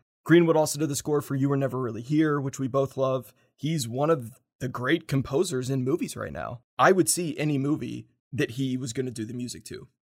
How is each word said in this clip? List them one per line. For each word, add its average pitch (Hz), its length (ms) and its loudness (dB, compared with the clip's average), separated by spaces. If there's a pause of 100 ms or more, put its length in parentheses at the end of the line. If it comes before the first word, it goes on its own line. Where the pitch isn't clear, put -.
(240)
Greenwood 160 320 6
also 156 220 2
did 147 120 -2
the 139 60 -4
score 147 260 -2
for - 120 -6
You 139 140 0
Were 139 80 2
Never 127 240 -2
Really 117 220 -4
Here, 147 360 2
which 135 200 -6
we 135 100 -4
both 135 300 -2
love. 131 340 -2 (240)
He's 143 320 -2
one 135 220 0
of 123 220 0 (260)
the 131 100 -6
great 135 400 -2
composers 135 640 0
in 131 120 -2
movies 147 320 -2
right 104 180 -8
now. 76 280 -8 (180)
I 147 140 8
would 185 160 4
see 170 300 -2
any 151 180 0
movie 127 500 -2 (260)
that 131 200 -2
he 127 240 -2
was 127 160 -6
gonna 127 180 -4
do 110 140 -8
the 123 100 -10
music 123 300 -10
to, - 240 -14 (160)